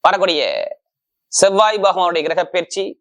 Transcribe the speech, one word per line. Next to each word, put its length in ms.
வரக்கூடிய 380
செவ்வாய் 480
பகவானுடைய 440
கிரக 200
பயிற்சி 400